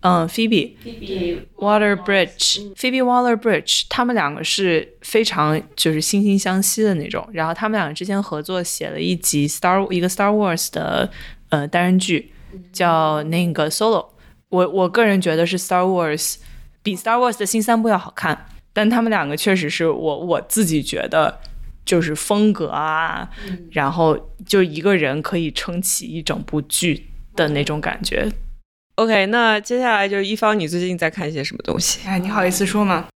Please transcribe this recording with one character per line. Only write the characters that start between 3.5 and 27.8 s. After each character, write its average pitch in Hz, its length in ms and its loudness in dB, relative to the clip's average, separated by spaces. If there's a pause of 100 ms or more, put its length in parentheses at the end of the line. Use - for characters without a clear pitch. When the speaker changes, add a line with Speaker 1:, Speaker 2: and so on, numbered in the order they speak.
Speaker 1:
他 - 160 -2
们 240 120 0
两 147 180 0
个 147 100 -8
是 170 580 0
非 226 220 0
常 160 380 0 (140)
就 160 180 0
是 156 80 0
惺 - 140 -2
惺 202 200 4
相 190 260 2
惜 208 200 0
的 202 140 4
那 147 120 -4
种。 - 240 -6
然 160 140 -2
后 165 80 -2
他 214 160 -2
们 214 100 0
两 170 80 0
个 147 60 -6
之 165 100 -8
前 196 180 -2
合 156 200 -4
作 180 220 -4
写 156 240 -6
了 156 120 -8
一 175 160 0
集 147 320 0
Star-， 185 440 2
一 180 80 0
个 180 100 0
Star 202 220 2
Wars 196 400 0
的， - 360 0 (420)
呃， 147 180 0
单 175 160 2
人 185 160 4
剧， 175 320 -2 (420)
叫 160 480 2
那 170 320 0
个 151 160 0
Solo。 214 380 0 (420)
我， 180 180 4
我 180 220 2
个 226 160 4
人 196 160 4
觉 170 140 2
得 170 100 4
是 180 140 -2
Star 180 240 0
Wars， 170 540 0 (440)
比 208 140 -4
Star 226 220 0
Wars 247 200 2
的 208 80 -2
新 220 160 0
三 226 180 4
部 226 80 2
要 214 80 4
好 - 200 -4
看。 - 320 -4 (260)
但 214 160 2
他 233 140 2
们 226 80 2
两 165 180 0
个 147 80 -4
确 190 180 2
实 165 140 -2
是 165 180 0
我， 156 380 0
我 165 160 0
自 - 240 0
己 156 160 2
觉 - 280 -4
得 - 300 2 (460)
就 170 160 2
是 156 140 -2
风 208 360 2
格 165 180 -2
啊， 156 600 -4 (180)
Speaker 3:
嗯。 185 220 -10
Speaker 1:
然 143 220 0
后 160 420 0 (140)
就 196 160 4
一 156 180 -4
个 196 160 2
人 151 240 0
可 180 160 -4
以 160 140 -2
撑 175 280 -6
起 - 280 -4
一 160 160 -8
整 - 180 -4
部 - 220 -4
剧 - 480 -2 (240)
的 160 140 0
那 147 140 0
种 151 160 -2
感 - 240 -6